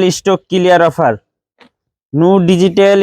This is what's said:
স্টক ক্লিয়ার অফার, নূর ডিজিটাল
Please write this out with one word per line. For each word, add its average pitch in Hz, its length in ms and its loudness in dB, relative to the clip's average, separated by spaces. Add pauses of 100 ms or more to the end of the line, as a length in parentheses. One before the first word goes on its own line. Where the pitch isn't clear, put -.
(160)
স্টক 190 240 -4 (100)
ক্লিয়ার 180 400 0
অফার, 139 240 -2 (1000)
নূর 180 260 0 (100)
ডিজিটাল 196 540 0